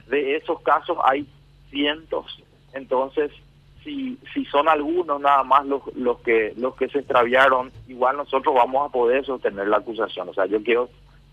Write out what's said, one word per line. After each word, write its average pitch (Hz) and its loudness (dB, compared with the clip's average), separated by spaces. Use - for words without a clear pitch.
De 139 -2
esos 160 -6
casos 156 0
hay 135 2
cientos. 147 -6
Entonces, 135 -2
si, 135 -8
si 135 -4
son 147 2
algunos 156 0
nada 143 4
más 135 4
los, 139 -2
los 120 -2
que, 113 0
los 123 -4
que 131 -2
se 143 -2
extraviaron, 127 4
igual 127 0
nosotros 139 -2
vamos 131 2
a - -16
poder 123 2
sostener 104 -4
la 107 2
acusación. 101 -6
O 82 -14
sea, 92 0
yo 107 -2
quiero, 120 0